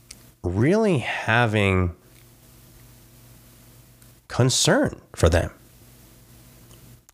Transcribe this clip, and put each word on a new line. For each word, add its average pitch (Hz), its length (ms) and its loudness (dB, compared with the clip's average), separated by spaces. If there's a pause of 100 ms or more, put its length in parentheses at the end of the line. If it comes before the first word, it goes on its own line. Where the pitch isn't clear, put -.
(440)
really 151 560 0
having 104 960 0 (2250)
concern 151 720 0 (120)
for - 160 2
them, 82 220 0 (1600)